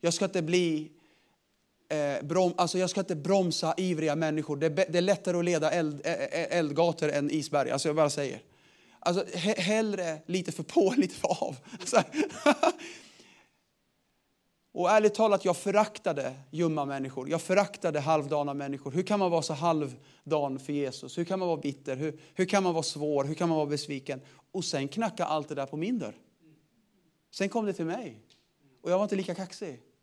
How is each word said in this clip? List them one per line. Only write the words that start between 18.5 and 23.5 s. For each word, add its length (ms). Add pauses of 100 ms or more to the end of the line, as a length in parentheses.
människor. 380
Hur 120
kan 160
man 120
vara 100
så 120
halvdan 1040
för 140
Jesus? 440
Hur 80
kan 140
man 80
vara 100
bitter? 380
Hur, 240 (140)
hur 120
kan 180
man 100
vara 100
svår? 400
Hur 120
kan 140
man 80